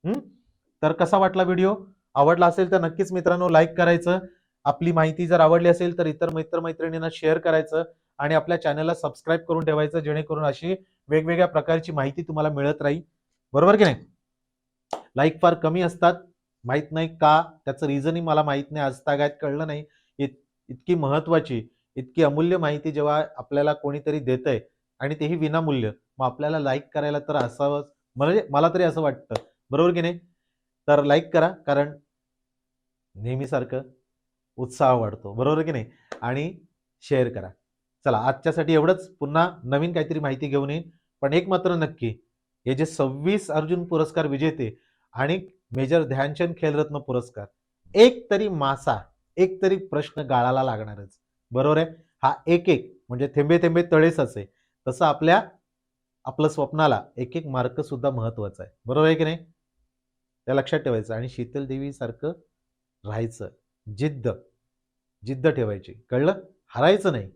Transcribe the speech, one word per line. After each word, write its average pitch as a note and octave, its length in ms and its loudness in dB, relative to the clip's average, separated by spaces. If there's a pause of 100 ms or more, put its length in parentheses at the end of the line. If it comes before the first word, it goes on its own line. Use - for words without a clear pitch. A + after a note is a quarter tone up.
हम्म? A#3 140 -4 (600)
तर D#3 100 2
कसा E3+ 260 2
वाटला F#3+ 240 2
व्हिडिओ? F#3 320 2 (400)
आवडला E3+ 320 6
असेल F3 240 2
तर F#3 100 4
नक्कीच E3 320 -4
मित्रांनो F3+ 360 0
लाईक E3 280 4
करायचं, F3 420 2 (460)
आपली E3 280 0
माहिती D#3+ 340 0
जर E3+ 140 4
आवडली E3+ 280 6
असेल F3 300 2
तर E3+ 80 0
इतर D#3 240 -2
मित्रमैत्रिणींना E3 840 -4
शेअर D#3+ 260 2
करायचं D#3+ 440 0 (360)
आणि D3 160 0
आपल्या D#3+ 280 0
चॅनलला D#3 320 -2
सबस्क्राईब E3 460 -4
करून E3 240 -2
ठेवायचं, D3+ 360 0
जेणेकरून D3+ 440 -4
अशी E3 320 -4 (320)
वेगवेगळ्या E3 400 2
प्रकारची D#3+ 440 -2
माहिती C#3 300 -4
तुम्हाला D#3 260 -2
मिळत D3 340 -2
राहील. D3 200 -2 (500)
बरोबर F3 240 6
की G#3 80 6
नाही? C#3+ 120 4 (1200)
लाईक D#3+ 260 2
फार E3+ 120 6
कमी E3 260 0
असतात, F3 340 2 (500)
माहित C3+ 260 0
नाही E3 260 -4
का, D#3 280 6 (200)
त्याचं C#3 220 -4
रिझनही C#3+ 340 -2
मला D#3 220 2
माहित C#3+ 280 -2
नाही, D3 140 -4
आजतागायत C#3+ 460 0 (100)
कळलं D3+ 260 -6
नाही. D3+ 180 -10 (340)
इत-, C3+ 260 -6 (240)
इतकी C3 260 -4
महत्त्वाची, D3+ 720 0 (280)
इतकी C3 260 -2
अमूल्य D#3 340 2
माहिती D3+ 360 -4
जेव्हा D3 320 0 (120)
आपल्याला C#3+ 360 0
कोणीतरी D3 460 -4
देतंय B2+ 420 -2 (380)
आणि C#3+ 160 -6
तेही D3+ 220 -4
विनामूल्य, D3+ 540 0 (280)
मग C3 80 0
आपल्याला D3 320 -2
लाईक C#3 360 -4
करायला D3 240 -2
तर D3 180 -4
असावंच, C#3+ 480 -2 (320)
म्हणजे E3 340 2
मला D3 180 2
तरी F3+ 140 0
असं D#3+ 180 0
वाटतं. C3+ 340 -4 (360)
बरोबर E3 220 4
की E3+ 80 -2
नाही? E3+ 180 -4 (680)
तर D3 140 6
लाईक D3 300 2
करा, E3 160 4
कारण D3 500 -4 (1160)
नेहमीसारखं B2+ 680 -4 (760)
उत्साह B2+ 360 2
वाढतो. G#2+ 420 -2
बरोबर D3 280 0
की D#3+ 100 -4
नाही? A#2 140 -6 (360)
आणि C#3+ 360 -6 (420)
शेअर B2+ 280 0
करा. G#2 200 -10 (560)
चला, A#2+ 140 2
आजच्यासाठी D#3 540 0
एवढंच. E3 360 2
पुन्हा D#3+ 560 -2
नवीन C#3+ 280 0
काहीतरी D#3+ 260 -4
माहिती C#3+ 300 -4
घेऊन C#3 220 -2
येईन, E3 200 -8 (300)
पण C#3 120 -2
एक F3+ 160 0
मात्र F#3 260 0
नक्की, D#3 340 -2 (580)
हे B2+ 80 0
जे D3+ 120 0
सव्वीस D#3+ 640 -2
अर्जुन D#3 340 -2
पुरस्कार D#3 420 -2
विजेते C#3 520 -2 (340)
आणि E3 360 -4 (280)
मेजर C3 260 0
ध्यानचंद D3 560 -4
खेलरत्न D3 400 -2
पुरस्कार, B2 480 -8 (480)
एक B3 360 6
तरी G#3 180 0
मासा, C#3 540 -2 (340)
एक F#3 260 0
तरी F#3+ 140 2
प्रश्न D3 440 -6
गाळाला C3 420 2
लागणारच. G#2 560 -6 (320)
बरोबर C#3 260 2
आहे? D#3+ 100 2 (360)
हा C#3 120 2 (120)
एक F3 220 2
एक - 400 -2
म्हणजे B2 260 -4
थेंबे D3 240 4
थेंबे E3+ 240 2 (100)
तळे D#3+ 180 6
साचे, A#2+ 420 -6 (360)
तसं C3 160 -2
आपल्या, D#3 440 2 (760)
आपलं D3+ 240 -2
स्वप्नाला D3 560 0 (120)
एक B2 200 -8
एक D#3+ 100 -6
मार्क B2+ 340 -4
सुद्धा C#3 300 -4
महत्त्वाचा A2+ 520 -8
आहे. F2 100 -18 (140)
बरोबर C#3+ 200 2
आहे D#3+ 80 4
की D#3+ 100 0
नाही? D#3+ 120 -2 (1120)
त्या C3 80 -2
लक्षात C#3 260 -2
ठेवायचं A2+ 340 -4
आणि A#2+ 140 -8
शीतल B2 380 -8
देवीसारखं C3+ 680 -8 (720)
राहायचं, A2 440 -8 (500)
जिद्द, C3 300 -2 (960)
जिद्द C3 240 -2
ठेवायची, G#2+ 440 -4
कळलं? E3 480 -2 (280)
हरायचं F#3 440 2
नाही. G2+ 240 -8